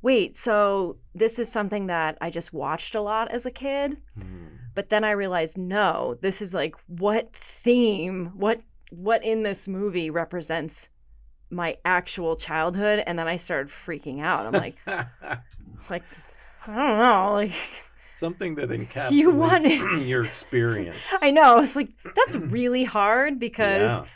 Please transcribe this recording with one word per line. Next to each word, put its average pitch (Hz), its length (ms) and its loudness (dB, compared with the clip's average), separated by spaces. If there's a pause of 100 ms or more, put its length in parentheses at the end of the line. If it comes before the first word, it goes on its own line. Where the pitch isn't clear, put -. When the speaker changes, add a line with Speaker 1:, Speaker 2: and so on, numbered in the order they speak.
Speaker 1:
"Wait, 233 340 2
so 202 600 0 (160)
this 220 240 0
is 233 140 -4
something 208 360 -2
that 160 340 -2
I 170 100 -6
just 165 220 -8
watched 147 420 -6
a 214 60 -2
lot 214 280 -2
as 240 160 -6
a 254 60 -6
kid?" 277 460 -4 (200)
Speaker 2:
Hmm. 180 280 -14 (280)
Speaker 1:
But - 160 -6
then 214 140 2
I 214 80 0
realized, 180 460 -2
no, 180 640 0
this 190 200 -2
is, 185 120 -8
like, 160 220 -4 (120)
what 208 480 -2
theme, 190 960 0
what, 208 280 0 (280)
what 190 340 -2
in 220 200 0
this 196 240 -4
movie 185 420 -4
represents 160 800 -6 (640)
my 175 340 -4
actual 175 500 0
childhood? 180 680 0
And 170 140 -4
then 165 80 -2
I 170 80 -2
started 151 320 -4
freaking 147 520 -10
out. 147 280 -2
I'm 113 60 -6
like, - 280 -2
Speaker 2:
<laughs> - 60 -12 (1040)
Speaker 1:
like, 175 120 -8 (640)
I 214 100 -10
don't 247 220 2
know, 208 360 6
like, 208 200 0 (640)
Speaker 2:
Something 170 400 -4
that 139 140 -4
encapsulates 120 420 -4
Speaker 1:
you 311 200 6
wanted 302 680 4
Speaker 2:
<clears throat> 131 60 -4
your 127 160 2
experience. 110 760 -2 (140)
Speaker 1:
<laughs> 381 100 0
I 294 100 6
know. 294 280 10
It's 277 160 2
like, 277 140 -4 (260)
that's 480 200 4
really 247 480 0
hard 240 560 2
because 208 520 0
Speaker 2:
Yeah. 202 140 -2 (100)